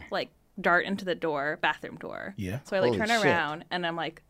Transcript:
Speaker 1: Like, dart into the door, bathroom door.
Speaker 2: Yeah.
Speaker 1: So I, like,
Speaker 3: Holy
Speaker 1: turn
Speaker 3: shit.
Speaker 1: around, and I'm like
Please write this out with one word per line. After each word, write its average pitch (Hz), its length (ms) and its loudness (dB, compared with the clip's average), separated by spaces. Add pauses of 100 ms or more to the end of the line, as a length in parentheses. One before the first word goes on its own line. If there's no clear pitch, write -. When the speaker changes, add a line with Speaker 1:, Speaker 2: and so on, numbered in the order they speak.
Speaker 1:
Like, 185 220 -4 (280)
dart 180 260 6
into 196 200 -4
the 175 80 0
door, 151 480 -2
bathroom - 360 -2
door. - 400 -10
Speaker 2:
Yeah. 101 260 -4
Speaker 1:
So - 120 -4
I, 190 40 2
like, 190 80 4
Speaker 3:
Holy - 100 2
Speaker 1:
turn 214 120 0
Speaker 3:
shit. 226 140 4
Speaker 1:
around, 170 460 2
and 180 160 -2
I'm 165 100 -2
like 165 340 -6